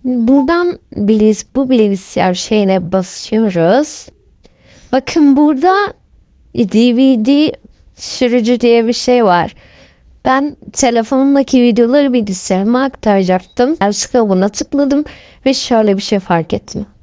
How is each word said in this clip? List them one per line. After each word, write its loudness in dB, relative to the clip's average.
Buradan 0
bilgis-, 0
bu -2
bilgisayar 0
şeyine -2
basıyoruz. -2
Bakın 2
burada 2
D 2
V 2
D 2
sürücü -2
diye 2
bir -2
şey 0
var. 0
Ben -2
telefonumdaki 0
videoları 2
bilgisayarıma -2
aktaracaktım. -2
Yanlışlıkla -2
buna 0
tıkladım -2
ve 2
şöyle 0
bir -6
şey -2
fark -4
ettim. -10